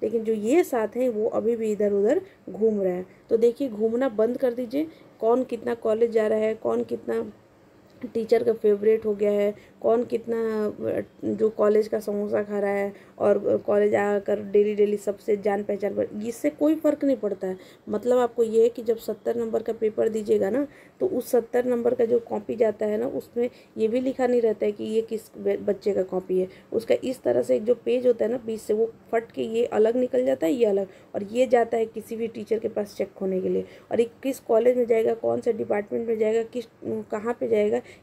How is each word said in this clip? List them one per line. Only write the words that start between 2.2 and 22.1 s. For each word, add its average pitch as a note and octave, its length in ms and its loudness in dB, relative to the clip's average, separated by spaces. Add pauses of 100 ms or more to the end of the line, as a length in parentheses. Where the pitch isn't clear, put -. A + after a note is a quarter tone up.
घूम G#3 300 0
रहे F#3 120 0
हैं। F3+ 140 -6 (240)
तो A3+ 60 2
देखिए, A#3+ 320 2
घूमना A3+ 400 0
बंद A3+ 300 0
कर B3 160 0
दीजिए। B3+ 320 -4 (340)
कौन A#3+ 240 2
कितना A#3+ 300 -4
college A3+ 360 0
जा G#3+ 160 2
रहा A3 120 0
है, A3 160 0
कौन A#3 300 -2
कितना A3+ 480 -6 (840)
teacher A3+ 300 2
का A#3 80 2
favorite A3 540 2
हो G#3 80 0
गया G#3 160 0
है, G#3 240 0 (280)
कौन A#3 220 2
कितना, A3+ 600 -2
अ, G#3+ 360 -4 (220)
जो G#3+ 260 0
कॉलेज G#3+ 380 2
का A3 120 -2
समोसा G#3 420 -2
खा G3+ 180 -4
रहा G3+ 100 0
है G3+ 220 -2 (260)
और G3+ 400 2
कॉलेज G#3 360 2
आकर G#3 460 2
डेली G#3 340 2
डेली G#3 220 2
सबसे G#3 400 -2
जान G3+ 260 -2
पहचान G3+ 320 -4
पर, G#3 100 0
इससे A3+ 460 -4
कोई D4+ 240 2
फ़र्क D4 300 0
नहीं C4+ 120 2
पड़ता G3 300 -6
है। F#3 120 -6 (300)
मतलब, A#3 300 0
आपको A#3+ 240 0
ये A3+ 200 4
है A#3+ 60 6
कि A#3+ 140 -4
जब A3 140 0
सत्तर A3+ 400 -6
नंबर A3+ 260 -2
का A3+ 100 -4
पेपर A3 360 0
दीजिएगा G#3 420 0
ना, C#4 180 0 (320)
तो - 60 0
उस - 240 -2
सत्तर A#3+ 340 0
नंबर A#3+ 300 0
का B3 100 2
जो A#3 140 2